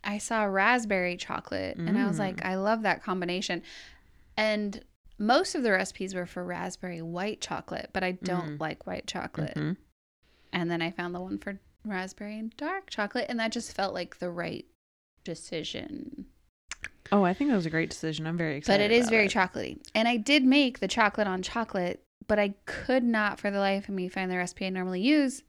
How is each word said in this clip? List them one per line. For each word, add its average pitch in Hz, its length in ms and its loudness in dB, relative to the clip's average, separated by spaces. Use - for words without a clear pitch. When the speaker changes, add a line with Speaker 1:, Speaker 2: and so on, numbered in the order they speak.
Speaker 1:
I 208 140 -4
saw 220 260 -2
raspberry 196 720 2
chocolate, - 640 -6
and 175 200 0
I 247 80 4
was 170 140 0
like, 185 180 -2
Speaker 2:
Mm. - 80 -8
Speaker 1:
"I 185 100 0
love 214 260 2
that 196 220 0
combination." 180 580 -2
And 214 480 -2
most 262 380 4
of 285 80 0
the 226 80 4
recipes 190 420 0
were 180 120 -4
for 180 180 -8
raspberry 175 580 -6
white 175 380 -4
chocolate, - 540 -8
but 190 100 -2
I 185 100 0
don't 170 440 -2
Speaker 2:
Mm. - 20 -10
Speaker 1:
like 156 260 -6
white - 220 -8
chocolate. - 480 -6
Speaker 2:
Mm-hmm. 151 180 -2
Speaker 1:
And 170 180 -2
then 170 120 -2
I 165 100 -2
found 175 240 -6
the 180 60 -8
one 190 160 -6
for 196 220 -8
raspberry 208 540 -8
and 220 160 -8
dark 370 340 -6
chocolate, 220 380 -2
and 240 100 -4
that 226 140 0
just - 240 -6
felt 190 180 -2
like 180 260 -8
the 180 120 -4
right 170 340 -6
decision. - 1000 -8
Speaker 2:
Oh, 202 120 6
I 180 100 4
think 285 160 2
that 233 80 4
was 175 80 0
a 160 40 0
great 160 200 0
decision. 156 360 -4
I'm 165 120 -2
very 160 160 0
Speaker 1:
But 139 60 -4
Speaker 2:
excited 202 260 4
Speaker 1:
it 220 100 4
is 240 120 6
Speaker 2:
about 220 40 2
Speaker 1:
very 220 140 6
Speaker 2:
it. 190 60 0
Speaker 1:
chocolatey. 185 460 0
And 226 140 2
I 240 80 2
did 262 300 4
make 262 340 6
the 220 80 0
chocolate 214 400 2
on 185 140 -2
chocolate, 190 600 -2
but 208 140 4
I 202 160 2
could - 380 2
not 214 340 2
for 202 140 -2
the 202 80 0
life 196 300 2
of 196 60 -4
me 180 120 -2
find 185 240 -2
the 180 60 0
recipe 180 280 -4
I 190 40 -2
normally 185 320 -2
use 269 480 4